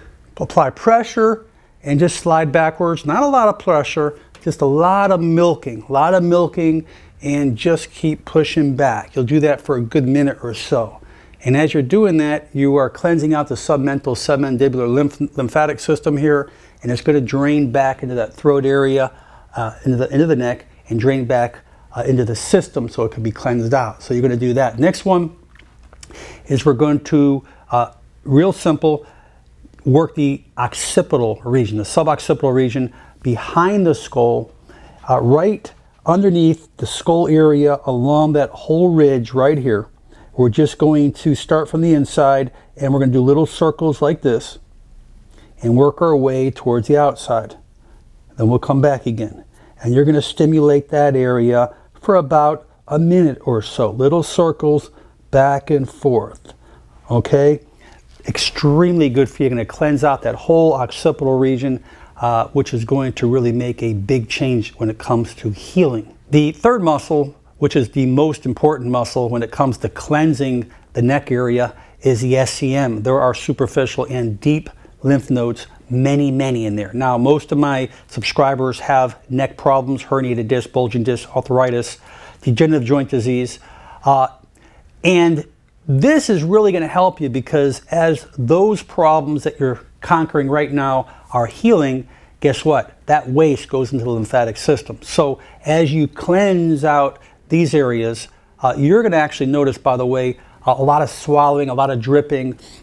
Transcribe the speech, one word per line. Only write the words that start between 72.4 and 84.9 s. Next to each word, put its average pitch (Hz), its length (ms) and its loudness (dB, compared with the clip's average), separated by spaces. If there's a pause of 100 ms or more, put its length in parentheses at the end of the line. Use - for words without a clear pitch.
C 135 240 -4
M. 120 280 -2
There 131 180 0
are 127 140 2
superficial 131 720 -4
and 117 340 -6
deep 151 300 -2 (320)
lymph 135 280 0
nodes, 120 360 -4 (220)
many, 139 420 0
many 131 360 -2
in 104 100 -4
there. 98 160 -8
Now, 127 240 -2
most 139 360 0
of 147 60 -2
my 139 300 -2 (180)
subscribers 131 760 -2
have 131 380 0 (120)
neck 131 260 -4
problems, 135 480 0
herniated 123 420 -2
disc, 123 260 -2
bulging 123 300 -2
disc, 120 320 -4
arthritis, 127 640 -2 (440)
degenerative 139 440 2
joint 139 220 0
disease. 123 500 -4 (460)
Uh, 135 240 2 (760)